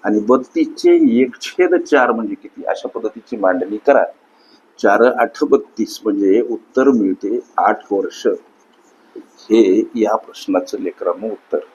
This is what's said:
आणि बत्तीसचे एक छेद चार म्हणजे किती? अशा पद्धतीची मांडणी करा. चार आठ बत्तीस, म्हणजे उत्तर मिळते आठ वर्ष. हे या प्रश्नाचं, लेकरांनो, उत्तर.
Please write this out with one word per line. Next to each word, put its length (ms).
आणि 240
बत्तीसचे 640
एक 200
छेद 420
चार 300
म्हणजे 220
किती? 300
अशा 240
पद्धतीची 480
मांडणी 400
करा. 180
चार 240
आठ 320
बत्तीस, 600
म्हणजे 360
उत्तर 480
मिळते 500
आठ 340
वर्ष. 340
हे 640
या 220
प्रश्नाचं, 640
लेकरांनो, 520
उत्तर. 260